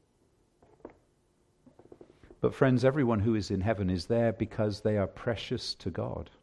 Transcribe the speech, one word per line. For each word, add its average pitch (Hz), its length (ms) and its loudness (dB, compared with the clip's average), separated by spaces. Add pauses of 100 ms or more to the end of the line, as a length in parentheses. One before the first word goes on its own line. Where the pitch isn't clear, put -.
(2500)
But 120 140 0
friends, 131 300 4
everyone 131 340 2
who 110 160 2
is 104 160 -2
in 95 100 0
heaven 101 280 0
is 92 160 -2
there 117 260 2
because 107 500 -2
they 107 160 0
are 95 100 2
precious - 680 -6
to - 140 -8
God 113 400 -6 (140)